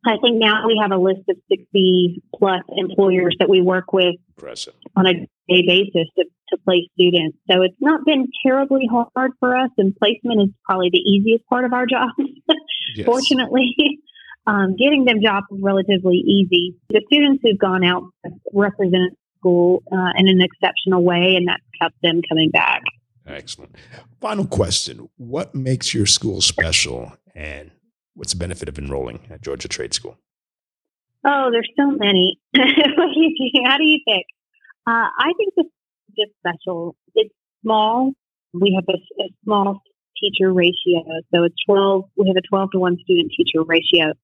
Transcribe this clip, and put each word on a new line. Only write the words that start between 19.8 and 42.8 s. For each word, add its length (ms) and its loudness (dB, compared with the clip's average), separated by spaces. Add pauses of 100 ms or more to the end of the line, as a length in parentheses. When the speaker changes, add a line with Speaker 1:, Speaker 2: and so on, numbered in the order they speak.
Speaker 1:
uh, 240 -2
in 120 4
an 140 4
exceptional 640 0
way, 320 2
and 120 0
that's 160 -4 (180)
kept 220 -2
them 260 0
coming 220 2
back. 320 0 (420)
Speaker 2:
Excellent. 500 -18 (460)
Final 240 -4
question. 720 -4
What 380 -10
makes 380 -4
your 120 0
school 360 -2
special, 720 -4 (200)
and 380 -16 (420)
what's 200 -10
the 60 -6
benefit 300 -8
of 80 -14
enrolling 440 -10 (100)
at 100 -20
Georgia 280 -10
Trade 260 -8
School? 220 -12 (1080)
Speaker 1:
Oh, 260 0
there's 260 -4
so 120 2
many. 480 0 (100)
<laughs> 80 -10
How 1200 0
do 80 0
you 220 4
pick? 180 -2 (600)
Uh, 220 0 (100)
I 200 0
think 180 -4
it's 140 0 (480)
just 140 -4 (140)
special. 500 -6 (200)
It's 180 0 (300)
small. 480 0 (420)
We 220 2
have 140 -2
a, 340 -6
a 60 -8 (160)
small 340 -2 (420)
teacher 320 0
ratio. 500 0 (300)
So 100 2
it's 120 -2 (120)
twelve, 380 2 (120)
we 100 2
have 100 2
a 100 0
twelve-to-one 560 0